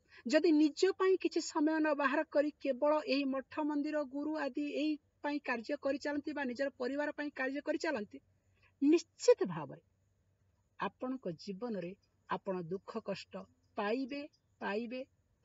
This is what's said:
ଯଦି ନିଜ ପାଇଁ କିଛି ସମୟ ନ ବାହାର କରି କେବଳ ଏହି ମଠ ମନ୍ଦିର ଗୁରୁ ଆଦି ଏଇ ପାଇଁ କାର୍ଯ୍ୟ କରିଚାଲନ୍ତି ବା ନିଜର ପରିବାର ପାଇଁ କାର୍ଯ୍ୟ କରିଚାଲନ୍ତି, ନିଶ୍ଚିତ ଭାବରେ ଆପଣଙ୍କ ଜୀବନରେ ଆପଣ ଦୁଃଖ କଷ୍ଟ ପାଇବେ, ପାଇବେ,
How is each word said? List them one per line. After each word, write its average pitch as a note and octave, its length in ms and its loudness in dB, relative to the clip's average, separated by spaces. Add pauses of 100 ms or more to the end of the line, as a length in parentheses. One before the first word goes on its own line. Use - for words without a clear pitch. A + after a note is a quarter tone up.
(280)
ଯଦି D#4 240 6
ନିଜ D4+ 400 4
ପାଇଁ F#4+ 260 4
କିଛି - 240 0
ସମୟ D#4 380 0
ନ D#4 140 2
ବାହାର C#4+ 300 2
କରି D4 280 2 (100)
କେବଳ D4 460 2
ଏହି C#4 180 0
ମଠ C4+ 340 -4
ମନ୍ଦିର D4+ 440 -2
ଗୁରୁ C#4+ 340 -4
ଆଦି C#4+ 360 -4
ଏଇ D4+ 220 0 (260)
ପାଇଁ D4 180 -2
କାର୍ଯ୍ୟ B3 380 -4
କରିଚାଲନ୍ତି D4 560 -4
ବା C#4+ 100 -4
ନିଜର C4 260 -2
ପରିବାର C#4 420 -4
ପାଇଁ D4 180 -6
କାର୍ଯ୍ୟ C#4+ 320 -4
କରିଚାଲନ୍ତି, C#4+ 580 -4 (640)
ନିଶ୍ଚିତ E4 640 6
ଭାବରେ D3+ 380 -8 (960)
ଆପଣଙ୍କ B3+ 520 -4
ଜୀବନରେ F#3+ 600 -6 (380)
ଆପଣ F#3+ 320 -4
ଦୁଃଖ F#3+ 380 -8
କଷ୍ଟ F#3+ 440 -10 (340)
ପାଇବେ, B3 440 -2 (380)
ପାଇବେ, A#3 460 -6 (400)